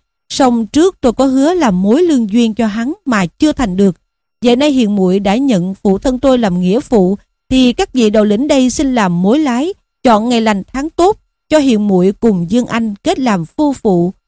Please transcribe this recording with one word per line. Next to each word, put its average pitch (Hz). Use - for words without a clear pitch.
song 240
trước 349
tôi 233
có 262
hứa 269
làm 226
mối 226
lương 262
duyên 226
cho 226
hắn 240
mà 214
chưa 302
thành 202
được. 196
Vậy 240
nay 294
hiền 226
muội 185
đã 202
nhận 196
phụ 196
thân 254
tôi 262
làm 180
nghĩa 185
phụ, 202
thì 254
các -
vị 233
đầu 214
lĩnh 214
đây 269
xin 262
làm 180
mối 220
lái, 294
chọn 226
ngày 233
lành 208
tháng 277
tốt, 370
cho 311
hiền 226
muội 190
cùng 180
Dương 240
Anh 226
kết 359
làm 208
phu 294
phụ, 185